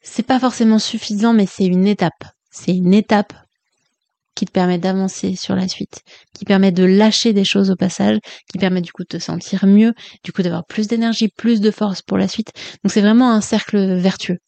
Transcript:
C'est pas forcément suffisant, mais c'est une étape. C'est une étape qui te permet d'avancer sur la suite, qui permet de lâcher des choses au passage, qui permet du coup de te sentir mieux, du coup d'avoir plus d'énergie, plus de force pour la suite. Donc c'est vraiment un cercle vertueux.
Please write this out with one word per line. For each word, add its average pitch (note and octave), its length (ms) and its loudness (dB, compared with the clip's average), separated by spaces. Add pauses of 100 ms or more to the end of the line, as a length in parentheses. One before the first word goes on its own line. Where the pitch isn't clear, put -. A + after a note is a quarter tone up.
C'est - 260 -8
pas C4 120 0
forcément A3+ 400 2
suffisant, G#3+ 540 -2
mais G#3+ 140 4
c'est F#3+ 200 -2
une F#3 220 2
étape. F#3+ 360 -2 (280)
C'est - 220 -4
une F3+ 200 2
étape G#3 380 2 (1040)
qui G3 100 -4
te - 60 -16
permet F3+ 260 0
d'avancer F#3+ 580 -4
sur - 180 -6
la F#3 140 -2
suite, - 320 -12 (320)
qui - 140 -16
permet G3 260 2
de F3+ 120 2
lâcher G#3 500 2
des G3 100 2
choses G3 260 0
au F#3 60 0
passage, G3+ 420 0 (320)
qui - 60 -12
permet F#3 240 -2
du E3+ 100 -8
coup - 120 -14
de G3 160 -10
te - 40 -10
sentir F3+ 440 -4
mieux, G#3 260 4 (320)
du F3+ 80 -12
coup - 80 -6
d'avoir E3+ 240 -4
plus G#3+ 240 -6
d'énergie, A3+ 400 -2
plus A3+ 320 0
de G#3+ 100 2
force G3+ 300 -4
pour - 160 -6
la F#3+ 100 0
suite. G#3+ 220 -6 (340)
Donc G3 80 0
c'est G#3 120 2
vraiment A#3 300 4
un G#3+ 100 2
cercle G3 540 -2
vertueux. F3+ 520 -2